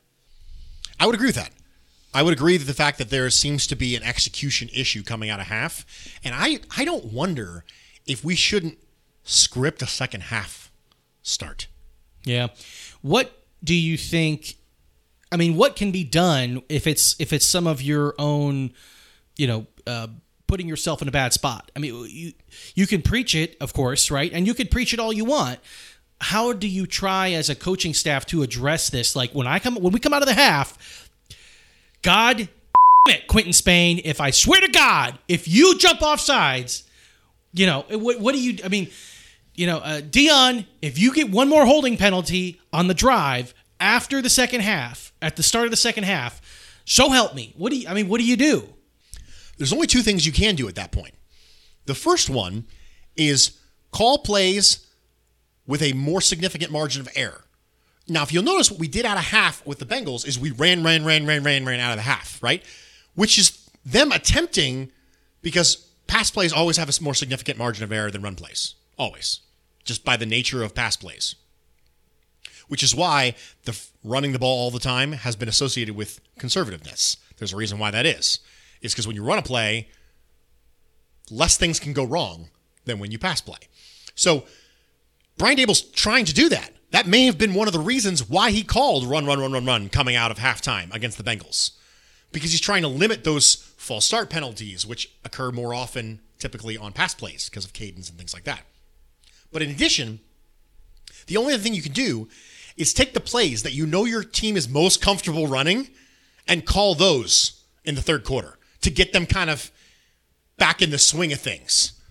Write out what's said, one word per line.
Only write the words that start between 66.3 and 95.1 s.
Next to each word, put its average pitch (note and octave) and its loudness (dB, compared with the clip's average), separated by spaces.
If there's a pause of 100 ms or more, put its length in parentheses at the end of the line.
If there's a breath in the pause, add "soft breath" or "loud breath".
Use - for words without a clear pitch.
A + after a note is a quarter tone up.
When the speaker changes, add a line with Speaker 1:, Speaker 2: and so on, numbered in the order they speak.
Speaker 1:
plays F3+ 0
always D#3+ 2
have E3 -2
a - -4
s-, - -2
more C#3+ -4
significant C3 -6
margin A2+ -4
of G#2 -6
error G#2+ -4
than G2 -10
run G2+ -10
plays. - -10 (240)
Always, - -6 (440)
just - -8
by B2+ 0
the A2+ -4
nature A#2 -2
of G#2+ -8
pass A#2 -2
plays, - -10 (1300 loud breath)
which C#3+ -4
is B2 2
why C#3 2 (300 loud breath)
the A#2+ -8
f-, - -14 (120)
running C3+ -4
the C3 -4
ball B2+ 0
all B2 -2
the A#2+ -8
time C3 -2
has B2 -8
been A2+ -8
associated A#2 -2
with G#2 -12 (180)
conservativeness. G#2 -4 (200 soft breath)
There's F#2+ -10
a F#2+ -8
reason G#2 -6
why G#2+ -2
that A#2 0
is. - -2 (400 soft breath)
It's A2+ -6
'cause A2 -6
when G#2 -8
you G2+ -8
run G3+ 0
a E3 -4
play, A2+ -2 (1400)
less A#2+ 2
things E3 0
can D3 -10
go C3+ -2
wrong G#2 -6 (340)
than A2+ -6
when G#2 -8
you A2 -10
pass F3 -4
play. - -16 (560 loud breath)
So D#3 2 (920 soft breath)
Brian B3 2
Daboll's A3 4
trying - 0
to D3+ -2
do D4+ 6
that. E3+ -2 (180)
That G3 2
may A#3 6
have G#3+ 4
been G3+ 2
one G#3+ 2
of G#3 -2
the E3 0
reasons F#3+ -2
why G3+ 4
he G#3+ 0
called A3 2
run, C#3+ -2
run, C#3+ 2
run, C3+ -2
run, B2+ -2
run A2 0
coming B2+ 0
out A#2 0
of G#2 -10
halftime A2 -4
against A2+ -8
the F#2+ -12
Bengals, - -4 (580 soft breath)
because D#3+ -4
he's E3 0
trying G3 0
to D3+ -2
limit F3 0
those D3+ 4 (220 loud breath)
false - -6
start A3 -2
penalties, G#2+ -8
which A2+ -10 (140)